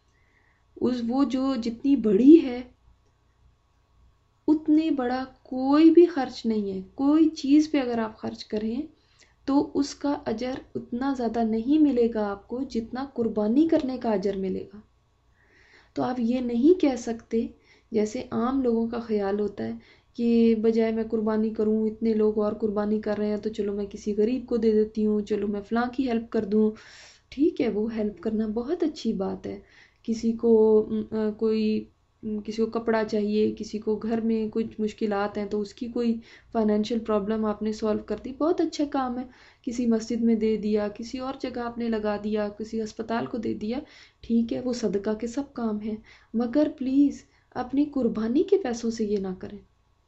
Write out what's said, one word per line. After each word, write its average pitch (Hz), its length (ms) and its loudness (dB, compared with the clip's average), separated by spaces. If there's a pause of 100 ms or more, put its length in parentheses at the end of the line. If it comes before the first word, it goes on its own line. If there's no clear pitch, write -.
(840)
उस, 247 220 0
वो 254 200 0
जो 269 320 -2
जितनी 240 400 0
बड़ी 226 400 10
है, 247 380 2 (1700)
उतने 311 420 2
बड़ा 254 340 -2
कोई 269 680 4
भी 339 160 10
खर्च 262 400 -2
नहीं 214 240 -2
है। 190 120 -6
कोई 302 460 2
चीज़ 302 440 2
पे 285 80 2
अगर 240 200 -2
आप 220 180 -6
खर्च 226 240 -10
करें, 226 460 -4 (580)
तो 277 140 2
उसका 285 520 -2
अजर 247 520 -6 (120)
उतना 247 380 -4
ज़्यादा 233 280 -2
नहीं 226 360 0
मिलेगा 233 480 2
आपको, 202 380 -8
जितना 240 400 -6
कुर्बानी 233 640 0
करने 269 300 0
का 233 140 -2
अजर 196 240 0
मिलेगा। 190 460 -6 (1120)
तो 277 60 -2
आप 247 180 -2
ये 240 200 0
नहीं 247 340 4
कह 277 220 2
सकते, 233 580 -6 (380)
जैसे 214 400 -2
आम 254 300 0
लोगों 233 260 0
का 233 120 -6
ख्याल 208 400 -2
होता 208 240 -4
है 226 160 -8 (360)
कि 233 380 4
बजाय 226 380 2
मैं 220 160 -4
कुर्बानी 220 420 0
करूं, 220 360 0
इतने 220 280 0
लोग 214 240 2
और 214 160 0
कुर्बानी 208 460 -2
कर 214 160 -4
रहे 208 120 -2
हैं, 208 120 -2
तो 214 100 -6
चलो 208 220 -4
मैं 202 140 -4
किसी 208 260 -6
गरीब 233 340 0
को 240 120 0
दे 220 140 4
देती 214 320 2
हूँ, 208 180 2
चलो 202 260 -2
मैं 202 140 -4
फ़लाँ 233 260 -2
की 262 180 -2
हेल्प 226 220 -2
कर 220 160 -2
दूँ। 214 280 2 (600)
ठीक 302 280 0
है, 254 80 0
वो 214 200 -2
हेल्प 214 320 -4
करना 214 260 -2
बहुत 240 360 -4
अच्छी 233 300 -4
बात 190 340 -6
है। 202 160 -10 (420)
किसी 226 280 -2
को, 220 480 6
उम, 220 220 -2
अ, 214 280 -2
कोई, 214 600 0 (340)
उम, 214 160 -6
किसी 214 240 -4
को 220 60 -2
कपड़ा 226 340 0
चाहिए, 214 460 0
किसी 220 280 -8
को 214 180 -2
घर 226 240 -4
में 220 300 -2
कुछ 220 300 -4
मुश्किलात 208 580 -4
हैं, 208 100 -4
तो 214 100 -4
उसकी 208 300 -8
कोई 233 320 -2 (340)
financial 214 460 0
problem 220 460 -2
आपने 214 260 -2
solve 214 300 -2
कर 214 160 -6
दी, 262 140 -12
बहुत 311 280 0
अच्छा 311 240 -2
काम 254 340 -4
है। 254 120 -10 (340)
किसी 247 220 -4
मस्जिद 226 340 0
में 226 180 4
दे 220 180 0
दिया, 208 320 0
किसी 233 300 -12
और 262 240 -8
जगह 240 220 -6
आपने 233 240 -6
लगा 214 280 -2
दिया, 214 320 -2
किसी 220 320 -8
अस्पताल 226 460 -6
को 269 120 -8
दे 226 160 -4
दिया, 220 280 -6 (400)
ठीक 233 300 0
है, 262 80 -4
वो 254 120 -4
सदका 214 420 -2
के 220 120 -8
सब 277 260 -8
काम 220 260 -4
हैं। 214 240 -8 (340)
मगर 247 320 2
please 269 560 0 (320)
अपनी 269 280 0
कुर्बानी 240 580 0
के 392 140 2
पैसों 233 340 -2
से 220 160 -2
ये 202 120 0
ना 190 160 -6
करें। 196 260 -16 (480)